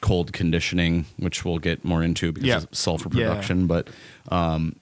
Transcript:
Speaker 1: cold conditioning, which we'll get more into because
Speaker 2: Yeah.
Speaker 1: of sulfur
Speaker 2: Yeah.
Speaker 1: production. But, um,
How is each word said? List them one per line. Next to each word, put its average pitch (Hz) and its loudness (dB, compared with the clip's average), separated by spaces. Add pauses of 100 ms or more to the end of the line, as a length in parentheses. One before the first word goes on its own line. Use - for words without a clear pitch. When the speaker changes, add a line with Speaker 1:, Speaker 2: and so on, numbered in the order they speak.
Speaker 1:
cold 87 2
conditioning, 85 2 (100)
which - -4
we'll 85 -2
get 82 -2
more 82 2
into 82 0
because 113 0
Speaker 2:
Yeah. 120 4
Speaker 1:
of 82 -4
sulfur 82 -2
Speaker 2:
Yeah. 117 2
Speaker 1:
production. 92 2
But, 85 0 (440)
um, 80 0